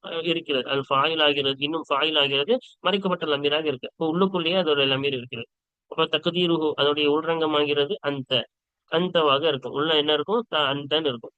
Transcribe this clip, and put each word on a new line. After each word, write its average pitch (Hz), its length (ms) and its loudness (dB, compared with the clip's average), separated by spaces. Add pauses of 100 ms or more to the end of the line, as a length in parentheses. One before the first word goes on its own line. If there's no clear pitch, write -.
அ, 165 180 -8
இருக்கிறது. 147 460 -2
அது 139 200 -2
ஃபாயில் 151 340 2
ஆகிறது, 139 340 2
இன்னும் 147 320 -4
ஃபாயில் 151 300 2
ஆகிறது, 143 380 2 (220)
மறைக்கப்பட்ட 180 460 -2
லமீராக 147 400 0
இருக்கு. 135 260 -4
அப்ப 160 260 -2
உள்ளுக்குள்ளேயே 180 380 0
அதோட 151 320 2
லமீர் 135 260 -2
இருக்கிறது. 120 340 -10 (400)
அப்ப 160 300 -2
தக்தீருஹு, 170 600 0
அதோடைய 147 300 2
உள்ரங்கமாகிறது 151 920 0
அந்த, 135 480 -2 (440)
அந்தவாக 165 560 2
இருக்கும். 139 240 -2
உள்ள 156 240 0
என்ன 151 180 2
இருக்கும்? 196 340 0
த-, 160 100 -4
அந்தன்னு 143 500 0
இருக்கும். 123 300 -4